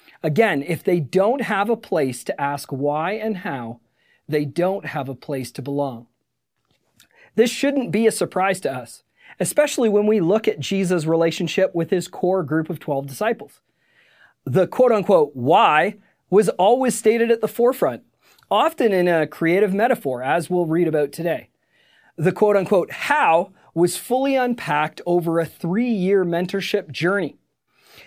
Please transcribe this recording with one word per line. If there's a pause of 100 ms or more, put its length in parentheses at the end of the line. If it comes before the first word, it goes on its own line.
(240)
Again,
if
they
don't
have
a
place
to
ask
why
and
how, (480)
they
don't
have
a
place
to
belong. (1300)
This
shouldn't
be
a
surprise
to
us, (380)
especially
when
we
look
at
Jesus'
relationship
with
his
core
group
of
twelve
disciples. (840)
The
quote-unquote
"why" (320)
was
always
stated
at
the
forefront, (460)
often
in
a
creative
metaphor,
as
we'll
read
about
today. (640)
The
quote-unquote
"how" (220)
was
fully
unpacked
over
a
three-year
mentorship
journey. (680)